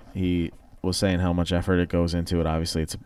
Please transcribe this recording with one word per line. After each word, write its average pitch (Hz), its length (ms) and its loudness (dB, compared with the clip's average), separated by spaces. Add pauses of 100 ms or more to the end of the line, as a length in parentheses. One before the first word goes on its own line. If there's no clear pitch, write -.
(140)
he 90 380 0 (300)
was 90 140 0
saying 92 220 2
how 90 140 2
much 87 200 0
effort 90 280 2
it 85 80 0
goes 85 260 0
into 85 260 0
it. 80 60 2
Obviously, 80 360 0
it's - 120 -4
a, - 120 -10